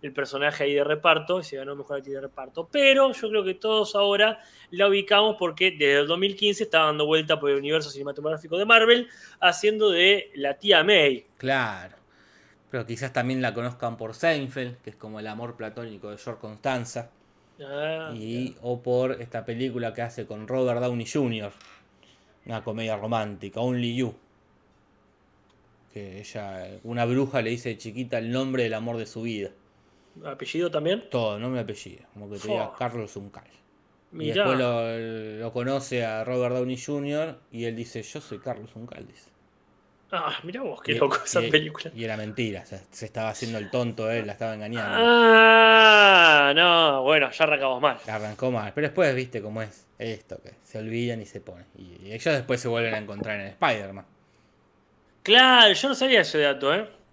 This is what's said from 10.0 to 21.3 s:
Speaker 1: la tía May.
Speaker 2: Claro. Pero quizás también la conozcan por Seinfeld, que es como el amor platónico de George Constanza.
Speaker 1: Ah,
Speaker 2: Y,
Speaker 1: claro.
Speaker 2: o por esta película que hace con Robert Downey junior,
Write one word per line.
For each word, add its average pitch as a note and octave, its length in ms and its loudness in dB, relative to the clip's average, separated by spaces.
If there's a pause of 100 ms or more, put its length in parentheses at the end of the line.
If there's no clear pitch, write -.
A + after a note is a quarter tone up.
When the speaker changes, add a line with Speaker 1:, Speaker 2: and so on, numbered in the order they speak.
Speaker 1:
la C#3 200 -4
tía F#3+ 280 4
May. D#3 440 4 (100)
Speaker 2:
Claro. A2 580 -4 (760)
Pero A#2+ 160 -6
quizás A#2+ 260 -8
también C3 300 -2
la A#2 120 -2
conozcan A#2+ 440 -6
por A2 160 -10
Seinfeld, C3+ 680 -4
que - 100 -16
es - 60 -20
como G#2+ 240 -14
el G#2+ 80 -10
amor A#2 280 -12
platónico A2 540 -12
de G#2 80 -14
George A2+ 220 -12
Constanza. A#2 680 -6 (500)
Speaker 1:
Ah, D3+ 560 -8
Speaker 2:
Y, A#2 380 -6
Speaker 1:
claro. A#2+ 140 -12
Speaker 2:
o B2 140 -6
por B2+ 300 0 (100)
esta A#2 220 -10
película A#2 480 -6
que A#2 100 -8
hace A#2 240 -10
con G#2+ 220 -12
Robert B2 320 0
Downey A#2+ 260 -4
junior, A2+ 460 -4 (960)